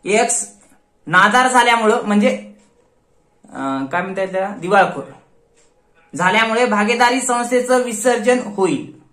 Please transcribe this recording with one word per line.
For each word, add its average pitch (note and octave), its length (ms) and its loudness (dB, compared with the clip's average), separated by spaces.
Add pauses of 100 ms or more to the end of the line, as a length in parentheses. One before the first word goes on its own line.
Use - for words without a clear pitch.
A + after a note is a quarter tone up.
X A3 440 0 (580)
नादार G#3 420 4
झाल्यामुळं A#3 540 2
म्हणजे, G#3 520 -2 (880)
अं, C3+ 420 -8
काय E3+ 160 -4
म्हणता F#3+ 180 -8
येईल F#3 120 -6
त्याला, F#3+ 240 -6
दिवाळखोर F3 480 0 (1080)
झाल्यामुळे A3 520 2
भागीदारी A#3+ 540 2
संस्थेचं B3 640 0
विसर्जन A#3+ 560 0 (160)
होईल. D#3+ 440 -4 (160)